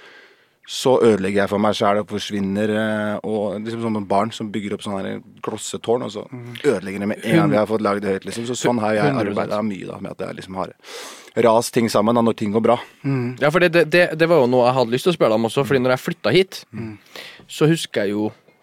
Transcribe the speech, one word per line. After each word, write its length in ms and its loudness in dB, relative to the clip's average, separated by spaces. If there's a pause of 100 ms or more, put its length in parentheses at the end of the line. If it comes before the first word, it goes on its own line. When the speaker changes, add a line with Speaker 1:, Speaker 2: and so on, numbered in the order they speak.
(680)
Speaker 1:
så 340 2
ødelegger 400 4
jeg 80 0
for 100 0
meg 160 2
selv 260 2
og 60 -8
forsvinner, 600 -4
eh, 580 -2
og 380 -2
liksom 160 -8
som 160 -2
en 80 -6
barn 260 0
som 200 -10
bygger 240 -6
opp 80 -10
sånn 100 -8 (100)
her 160 -8 (220)
klossetårn, 600 -4
og 80 -8
så 100 -10 (100)
Speaker 2:
Mm. 220 -14 (100)
Speaker 1:
ødelegger 360 -2
det 100 -4
med 160 -4
en 100 2
gang 140 4
vi 80 2
har 80 2
fått 160 -2
laget 220 0
det 80 0 (100)
høyt, 80 -16
liksom. 160 -8
Så 100 -4
sånn 240 0
har 140 0
jeg 100 0
Speaker 3:
Hundre 300 0
prosent. 180 -4
Speaker 1:
arbeidet 160 -2
mye 200 -8
da, 120 -10
med 120 -12
at 80 -18
jeg 180 -10
liksom 180 -14
har 160 -6 (720)
rast 300 4
ting 160 2
sammen 260 4
da, 60 4
når 160 2
ting 160 -4
går 80 2
bra. 160 4 (260)
Speaker 2:
Mm. 380 -2
Speaker 3:
Ja, 80 2
for 100 4
det, 140 4
det, 160 4
det, 280 2
det 120 4
var 80 6
jo 100 6
noe 200 4
jeg 80 4
hadde 160 2
lyst 120 0
til 100 2
å 40 -8
spørre 160 4
deg 80 4
om 80 2
også, 160 0
fordi 160 2
når 160 2
jeg 80 -10
flyttet 280 -4
hit, 400 0
Speaker 2:
Mm. 240 -10 (520)
Speaker 3:
så 180 0
husker 380 0
jeg 60 -2
jo 200 -2 (320)